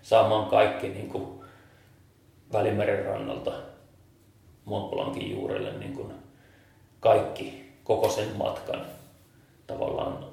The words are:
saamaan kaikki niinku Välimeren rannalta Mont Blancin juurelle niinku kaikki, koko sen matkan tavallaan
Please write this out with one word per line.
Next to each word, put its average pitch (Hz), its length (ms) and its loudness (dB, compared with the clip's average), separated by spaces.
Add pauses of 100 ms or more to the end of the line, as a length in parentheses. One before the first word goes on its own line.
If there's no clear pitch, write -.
saamaan 107 440 6
kaikki 107 420 4
niinku 95 560 -8 (1080)
Välimeren 104 520 2
rannalta - 480 -4 (1120)
Mont 101 260 -6
Blancin - 400 -4
juurelle - 420 -4
niinku - 400 -10 (880)
kaikki, - 720 2 (120)
koko 110 240 2
sen 110 280 -4
matkan - 500 -4 (800)
tavallaan - 680 -4